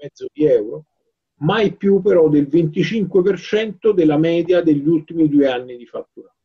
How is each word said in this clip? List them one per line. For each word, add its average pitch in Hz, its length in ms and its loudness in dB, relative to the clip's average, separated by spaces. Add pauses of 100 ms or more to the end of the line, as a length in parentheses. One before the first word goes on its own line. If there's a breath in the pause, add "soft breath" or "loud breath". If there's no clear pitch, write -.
mezzo 147 300 -16
di 151 140 -2
euro, 131 400 -2 (540)
mai 196 360 0
più 196 260 2
però 180 260 4
del 147 200 2
venticinque 180 720 0
per 185 160 -2
cento 214 540 -2
della 160 240 2
media 170 460 0
degli 147 260 0
ultimi 160 400 0
due 143 180 2
anni 127 300 -6
di 120 100 -20
fatturato. - 460 -16 (120)